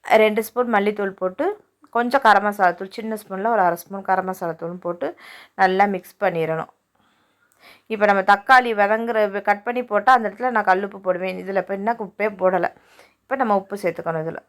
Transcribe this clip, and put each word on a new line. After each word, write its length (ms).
ரெண்டு 380
ஸ்பூன் 300
மல்லித்தூள் 360
போட்டு, 360
கொஞ்சம் 320
கரம் 220
மசாலா 280
தூள், 200
சின்ன 240
ஸ்பூன்ல 320
ஒரு 140
அரை 140
ஸ்பூன் 260
கரம் 240
மசாலா 280
தூளும் 260
போட்டு 280
நல்லா 300
மிக்ஸ் 340
பண்ணிடணும். 520
இப்ப 180
நம்ம 160
தக்காளி 520
வதங்குற, 680
கட் 220
பண்ணி 200
போட்டா 300
அந்த 160
இடத்துல 200
நான் 160
கல்லுப்பு 320
போடுவேன். 400
இதுல 200
இப்ப 160
என்ன 260
உப்பே 280
போடல. 460
இப்ப 140
நம்ம 200
உப்பு 200
சேர்த்துக்கணும் 500
இதுல. 120